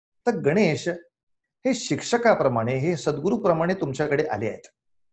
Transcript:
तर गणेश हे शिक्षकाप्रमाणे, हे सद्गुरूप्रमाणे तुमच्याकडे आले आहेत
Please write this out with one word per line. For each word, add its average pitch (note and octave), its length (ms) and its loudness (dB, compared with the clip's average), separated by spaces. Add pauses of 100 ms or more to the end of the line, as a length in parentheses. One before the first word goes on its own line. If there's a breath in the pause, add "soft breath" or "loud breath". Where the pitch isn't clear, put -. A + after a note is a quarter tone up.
(260)
तर A#3 100 0
गणेश D#3+ 520 2 (760)
हे B3+ 100 2
शिक्षकाप्रमाणे, C3+ 1040 0
हे D#3+ 200 0
सद्गुरूप्रमाणे E3+ 800 0
तुमच्याकडे C#3+ 500 -2
आले A2 240 -4
आहेत - 180 -10 (460)